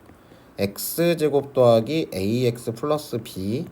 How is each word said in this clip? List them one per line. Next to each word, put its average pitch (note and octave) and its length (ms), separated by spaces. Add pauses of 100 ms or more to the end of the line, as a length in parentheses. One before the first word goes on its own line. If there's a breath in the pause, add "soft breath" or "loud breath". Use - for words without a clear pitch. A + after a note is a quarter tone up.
(580 loud breath)
X E3 580
제곱 C#3+ 380
더하기 A#2+ 580
에이엑스 A#2 600
플러스 D3 460
B G#2 540